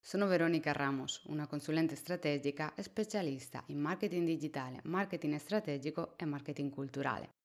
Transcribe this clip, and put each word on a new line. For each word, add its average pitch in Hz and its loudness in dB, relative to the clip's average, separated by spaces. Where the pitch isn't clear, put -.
Sono 202 2
Veronica 165 6
Ramos, 139 0
una 151 -2
consulente 156 2
strategica 147 0
e - -8
specialista 180 -2
in 143 -4
marketing 170 2
digitale, 139 -2
marketing 175 0
strategico 156 -2
e 170 -4
marketing 143 -2
culturale. 135 -4